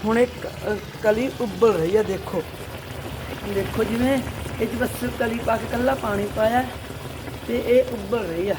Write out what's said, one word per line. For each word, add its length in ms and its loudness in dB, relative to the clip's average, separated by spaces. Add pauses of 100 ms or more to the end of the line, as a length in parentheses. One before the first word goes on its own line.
ਹੁਣ 140 4
ਇੱਕ, 280 2
ਅ, 280 -4 (280)
ਕਲੀ 280 4 (100)
ਉੱਭਰ 260 4
ਰਹੀ 300 4
ਆ। 60 6
ਦੇਖੋ, 400 -2 (1120)
ਦੇਖੋ 280 0
ਜਿਵੇਂ 340 2 (440)
ਇਹ 60 0
'ਚ 120 -4
ਬਸ 100 0 (300)
ਕਲੀ 260 0
ਪਾ 120 2
ਕੇ 80 -4
ਇਕੱਲਾ 300 2
ਪਾਣੀ 400 -2
ਪਾਇਆ 300 4 (840)
ਤੇ 180 0
ਇਹ 180 6 (100)
ਉੱਭਰ 240 -2
ਰਹੀ 320 -2
ਆ। 100 2